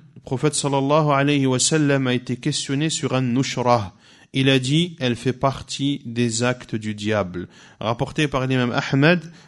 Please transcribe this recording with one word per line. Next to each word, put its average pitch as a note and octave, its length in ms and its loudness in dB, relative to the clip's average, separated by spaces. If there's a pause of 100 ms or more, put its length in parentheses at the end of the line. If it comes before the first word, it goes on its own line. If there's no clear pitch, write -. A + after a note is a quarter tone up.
(160)
le - 60 -20
prophète D3 320 -2
sallallahu C#3+ 560 2
alayhi C#3 380 2
wa B2+ 120 2
sallam C#3 480 2
a B2 60 2
été B2+ 240 -2
questionné C#3+ 520 -2
sur C3 240 -4
un C3 80 2
nushra. A#2+ 720 0 (400)
Il C3 160 2
a C3+ 80 6
dit, D#3 420 0
elle B2 160 0
fait C3 180 -2
partie C#3 720 -4
des A#2 380 -2
actes B2 320 -2
du G#2+ 200 -4
diable. G2+ 520 -2 (320)
Rapporté B2+ 480 -2
par C3 200 -2
l'imam B2+ 240 2
Ahmed, C#3+ 500 2 (260)